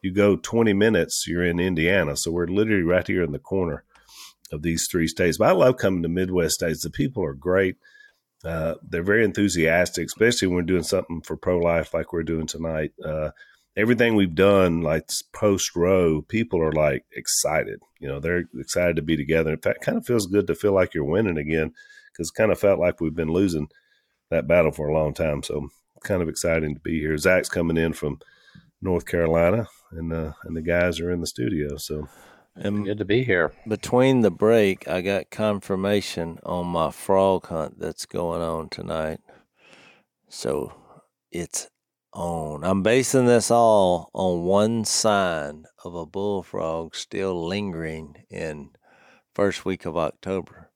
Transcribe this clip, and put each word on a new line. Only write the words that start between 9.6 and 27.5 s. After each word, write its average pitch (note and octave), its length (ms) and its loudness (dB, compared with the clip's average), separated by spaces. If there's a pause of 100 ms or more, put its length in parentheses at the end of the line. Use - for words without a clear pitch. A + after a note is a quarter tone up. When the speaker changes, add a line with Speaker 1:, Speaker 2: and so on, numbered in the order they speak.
Speaker 1:
especially A2+ 420 2
when F2+ 80 0
we're F2 60 0
doing F2 200 0
something E2+ 380 -2
for D#2 160 -10
pro-life E2+ 560 0
like E2 180 -4
we're E2+ 120 -4
doing D#2+ 240 -4
tonight. D#2+ 440 -6 (100)
Uh, D#2 280 -4 (480)
everything A2+ 380 4
we've F#2+ 200 4
done, F#2 460 6
like, D#2+ 280 0
s-, - 120 -6 (100)
post-Roe, F2+ 920 2
people A2 380 -2
are, D#2 120 0
like, D2+ 400 0
excited. A#1+ 640 -4 (200)
You D2 100 -10
know, C#2 100 -6
they're E2+ 240 -2 (160)
excited F2 380 0
to D#2+ 40 -2
be D#2+ 140 0
together. D#2 380 0
In D2+ 60 -4
fact, - 240 -4
it - 20 -4
kinda A3+ 160 -2
feels A#2 260 0
good G2 200 2
to G2 80 -2
feel G#2 180 0
like F#2 200 2
you're D2+ 120 -2
winning F2+ 320 0
again, D#2 360 -2 (420)
'cause E2 140 -6
it - 80 -18
kinda G#2 180 2
felt G2 240 2
like F2 220 0
we've D#2 140 -4
been D#2+ 160 -2
losing E2+ 360 0 (600)
that D#2+ 180 0
battle E2 240 4
for D2+ 180 -6
a D2+ 40 0
long D#2 220 0
time. D2 260 -2
So C#2+ 280 -8 (340)
kind F#2+ 180 -2
of D#2+ 80 -2
exciting D#2+ 460 -2
to - 60 -20
be D#2+ 180 -4
here. D2+ 180 -2
Zach's F#2 320 2
coming E2+ 280 0